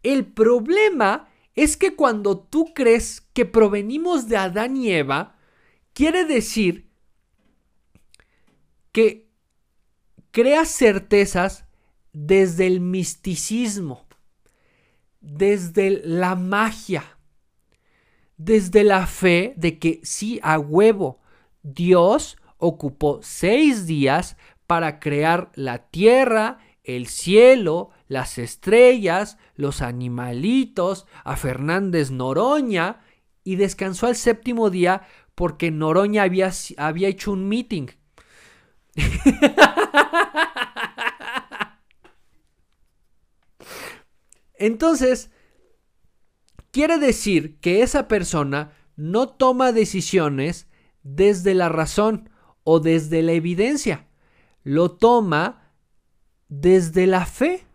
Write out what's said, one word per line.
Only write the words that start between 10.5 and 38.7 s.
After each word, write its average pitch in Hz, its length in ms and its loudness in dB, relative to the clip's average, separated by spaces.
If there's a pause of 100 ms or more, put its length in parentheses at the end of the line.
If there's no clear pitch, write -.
certezas 196 960 0 (460)
desde 185 560 2
el 185 120 2
misticismo, 185 1300 -6 (1120)
desde 190 800 -2
la 180 320 -2
magia, 190 840 -4 (1200)
desde 202 460 2
la 190 240 4
fe 185 500 2
de 165 220 -2
que 160 240 -2
sí, - 400 -8
a 156 160 0
huevo, 175 600 0 (400)
Dios 175 760 2 (200)
ocupó 151 640 -4
seis 226 640 0
días 151 520 -2 (300)
para 165 320 -2
crear 160 560 -2
la 127 340 -10
tierra, 226 720 2 (240)
el 123 240 -10
cielo, 202 800 4 (180)
las 131 300 -8
estrellas, 208 1000 2 (180)
los 143 260 -6
animalitos, 127 1300 -4 (160)
a 135 140 -8
Fernández 151 720 -2
Noroña, 190 880 -2 (440)
y 185 120 -6
descansó 190 520 -4
al 240 80 0
séptimo 226 540 -2
día 175 380 0 (280)
porque 170 360 -4
Noroña 185 520 0
había, 185 280 0 (260)
había 156 300 -2
hecho 196 240 -4
un 190 180 -4
meeting. 214 380 -4 (1080)